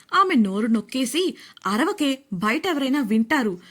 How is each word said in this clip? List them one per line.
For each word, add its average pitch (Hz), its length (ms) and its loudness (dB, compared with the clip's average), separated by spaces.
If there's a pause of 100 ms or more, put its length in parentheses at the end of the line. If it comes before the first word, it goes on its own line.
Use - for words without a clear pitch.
(140)
ఆమె 370 220 2
నోరు 208 320 2
నొక్కేసి, 262 680 -2 (300)
"అరవకే, 269 540 0 (140)
బయట 214 340 -2
ఎవరైనా 285 340 0
వింటారు" 220 580 0 (120)